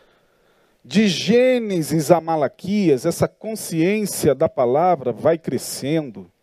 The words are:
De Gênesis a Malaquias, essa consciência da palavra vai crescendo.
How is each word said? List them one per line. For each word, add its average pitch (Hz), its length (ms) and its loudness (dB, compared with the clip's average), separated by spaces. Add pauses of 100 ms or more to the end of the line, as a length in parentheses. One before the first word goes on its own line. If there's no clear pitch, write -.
(840)
De 202 220 2
Gênesis 180 1040 2
a 165 100 4
Malaquias, 160 840 0
essa 170 220 0
consciência 190 1080 -2
da 156 120 0
palavra 139 640 0
vai 123 260 0
crescendo. 131 920 -6 (100)